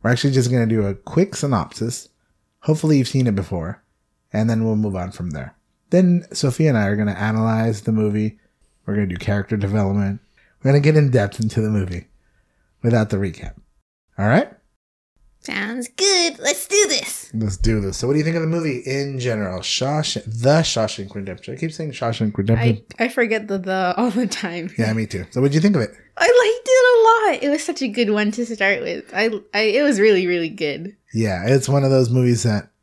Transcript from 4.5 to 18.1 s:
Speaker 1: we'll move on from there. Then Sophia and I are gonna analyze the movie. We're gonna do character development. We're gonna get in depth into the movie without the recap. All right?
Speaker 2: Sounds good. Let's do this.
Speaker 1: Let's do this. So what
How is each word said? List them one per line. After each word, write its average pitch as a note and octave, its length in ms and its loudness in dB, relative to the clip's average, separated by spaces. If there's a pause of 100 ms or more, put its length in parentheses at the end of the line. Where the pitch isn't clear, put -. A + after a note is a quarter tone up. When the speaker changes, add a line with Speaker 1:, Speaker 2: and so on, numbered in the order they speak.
Speaker 1:
we'll A2 100 0
move G#2 220 -2
on F2+ 140 -6
from F2+ 180 -8
there. C#2 260 -10 (360)
Then F3 420 4
Sophia D3+ 340 0
and C3 100 4
I G2+ 100 2
are G#2 100 0
gonna G#2 160 0
analyze A2 680 0
the A2 100 0
movie. G#2+ 440 0 (480)
We're G2+ 100 -4
gonna G#2 120 0
do F2 80 -4
character G#2 400 -2
development. G2+ 640 0 (420)
We're C3+ 100 2
gonna C#3+ 100 6
get D3+ 160 4
in C#3+ 120 4
depth A2 300 0
into A2 220 0
the G#2+ 80 0
movie F2+ 380 -2 (760)
without A2+ 300 2
the G2+ 60 -2
recap. F#2+ 360 -6 (640)
All G2+ 100 0
right? F3 240 2 (880)
Speaker 2:
Sounds A#3 500 -8
good. F4+ 500 0
Let's - 280 -4
do G4+ 200 2
this. - 460 -8
Speaker 1:
Let's G#2+ 240 -4
do A2 240 0
this. G2 160 -6
So A#2+ 100 -4
what C#3 60 0